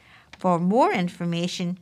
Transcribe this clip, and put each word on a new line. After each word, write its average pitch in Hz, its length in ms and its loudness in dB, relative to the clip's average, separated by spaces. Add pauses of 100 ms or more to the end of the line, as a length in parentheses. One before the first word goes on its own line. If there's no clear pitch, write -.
(380)
For 180 220 2
more 226 320 4
information, 175 920 -4